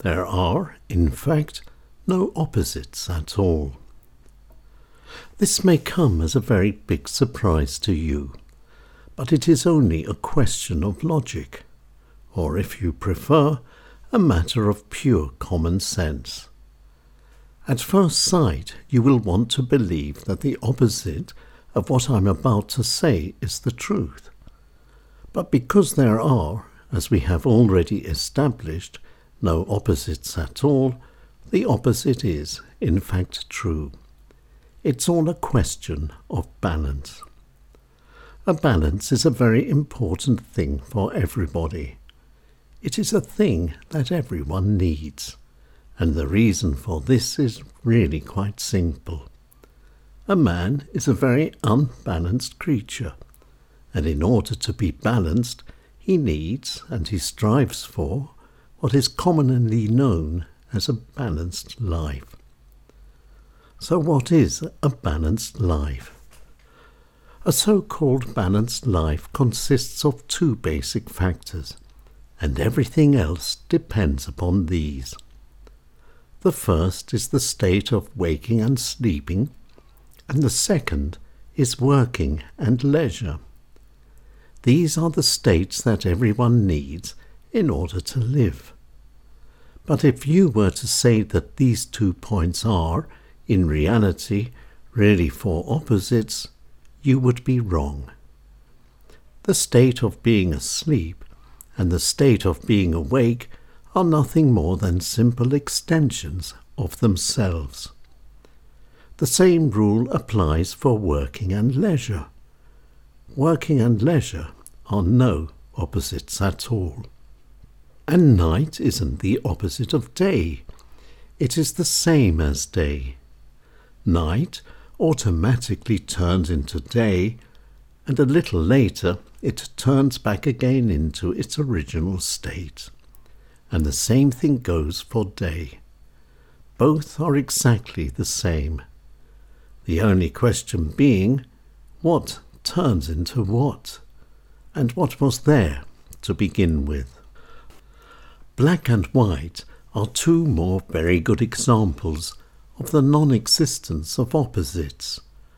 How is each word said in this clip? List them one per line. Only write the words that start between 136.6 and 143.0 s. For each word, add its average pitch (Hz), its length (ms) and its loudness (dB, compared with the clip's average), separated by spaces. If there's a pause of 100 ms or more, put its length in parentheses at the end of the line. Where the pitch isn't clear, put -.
Both 156 420 0
are 151 160 0
exactly 117 720 0
the - 160 -6
same. 78 580 -4 (1040)
The - 160 0
only 92 300 4
question 101 580 -2
being, 123 580 2 (540)
what 160 400 0 (240)
turns 104 440 0